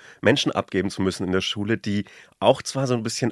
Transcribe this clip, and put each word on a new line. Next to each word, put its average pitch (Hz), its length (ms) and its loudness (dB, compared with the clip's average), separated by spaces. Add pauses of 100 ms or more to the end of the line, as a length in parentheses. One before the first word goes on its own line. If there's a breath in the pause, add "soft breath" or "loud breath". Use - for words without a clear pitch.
(220 loud breath)
Menschen 139 300 4
abgeben 98 380 -2
zu - 120 -6
müssen 95 240 -2
in 90 60 -2
der 92 100 2
Schule, 107 360 -4
die 104 260 -2 (380 loud breath)
auch 117 200 6
zwar 135 240 -4
so 127 100 0
ein 117 60 -4
bisschen 113 300 -2